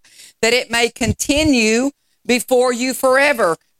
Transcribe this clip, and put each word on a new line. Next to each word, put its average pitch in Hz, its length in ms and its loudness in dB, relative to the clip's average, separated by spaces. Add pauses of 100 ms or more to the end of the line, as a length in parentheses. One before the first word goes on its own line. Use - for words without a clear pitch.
(420)
that 226 120 0
it 247 160 -2
may 233 200 -2
continue 247 1000 0 (340)
before 247 480 0
you 247 200 -4
forever. 254 600 0 (240)